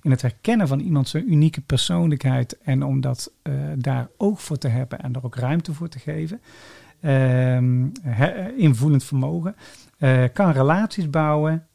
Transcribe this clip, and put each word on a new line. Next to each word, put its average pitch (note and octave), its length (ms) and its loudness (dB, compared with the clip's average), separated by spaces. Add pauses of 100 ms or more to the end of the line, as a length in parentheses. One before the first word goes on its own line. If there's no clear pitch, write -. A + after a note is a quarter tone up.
in C#3+ 80 2
het B2+ 120 2
herkennen G3+ 460 0
van C3+ 120 0
iemand D3 280 0
zijn E3+ 240 -2
unieke D3+ 280 4
persoonlijkheid C#3 1000 0
en C3+ 200 0
om C3+ 180 0
dat, B2+ 320 -4 (100)
eh, C#3+ 100 -6 (240)
daar B2+ 400 -2
oog G#3 260 -2
voor C#3+ 160 -6
te C#3 100 -4
hebben B2+ 320 -2
en C3 140 -6
er B2+ 100 -8
ook A#2+ 120 -10
ruimte D3+ 380 -2
voor E3 140 -8
te C3+ 100 -18
geven. D#3 420 -8 (600)
Ehm, B2+ 840 2 (160)
he-, D#3 540 -2
invoelend C#3+ 480 4
vermogen. D#3+ 520 -4 (420)
Eh, C3 240 4 (100)
kan G3 180 2
relaties D#3 600 2
bouwen, D#3 640 0